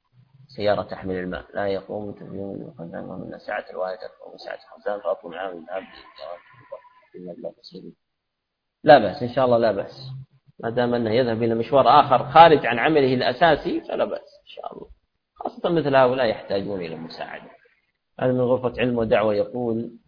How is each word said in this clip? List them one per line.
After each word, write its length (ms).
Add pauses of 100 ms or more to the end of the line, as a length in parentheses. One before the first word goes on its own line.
(460)
سيارة 360
تحمل 320
الماء، 400
لا 120
يقوم 460
تبيين 640
من 600
ساعة 320
الوايت 280 (280)
أو 100
ساعة 180
الخزان 460
فأطلب 320
معاه 220
من 80
الأب. 220 (3000)
لا 140
بأس 240
إن 60
شاء 160
الله، 140
لا 140
بأس، 380 (500)
ما 100
دام 240
أنه 160
يذهب 320
إلى 120
مشوار 460
آخر 300
خارج 360
عن 120
عمله 360
الأساسي 640
فلا 240
بأس 380
إن 40
شاء 280
الله، 140 (460)
خاصة 340
مثل 280
هؤلاء 300
يحتاجون 540
إلى 160
مساعدة. 540 (720)
هذا 120
من 80
غرفة 400
علم 180
ودعوة 360
يقول: 580 (160)